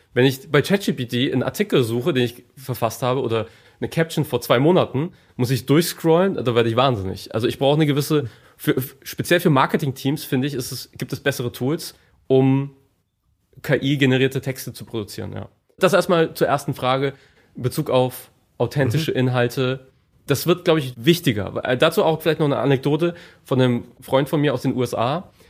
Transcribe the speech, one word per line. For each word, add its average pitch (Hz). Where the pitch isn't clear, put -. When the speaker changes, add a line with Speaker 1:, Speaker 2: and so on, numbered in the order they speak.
Speaker 1:
wenn 123
ich 139
bei 147
Chat 196
G 170
P 131
T 127
einen 131
Artikel 185
suche, 120
den 127
ich -
verfasst 120
habe 127
oder 113
eine 117
Caption 160
vor 123
zwei 123
Monaten, 151
muss 120
ich 127
durchscrollen, 170
da 120
werde 113
ich 113
wahnsinnig. 101
Also 113
ich -
brauche 143
eine 156
gewisse, 143
für, -
f-, 127
speziell -
für 175
Marketing-Teams, 143
finde 131
ich, 143
ist 135
es, -
gibt -
es 135
bessere 131
Tools, 147
um 135
K-I-generierte 135
Texte 127
zu -
produzieren, 101
ja. 101
Das 180
erstmal 175
zur -
ersten 143
Frage 135
in -
Bezug 127
auf 127
authentische 135
Speaker 2:
Mhm. -
Speaker 1:
Inhalte. 127
Das 143
wird, 175
glaub 160
ich, 131
wichtiger. 113
Äh, 123
dazu 160
auch 156
vielleicht 156
noch 160
eine 139
Anekdote 143
von 131
einem 123
Freund 135
von 156
mir 143
aus 123
den 131
U 127
S 120
A, 131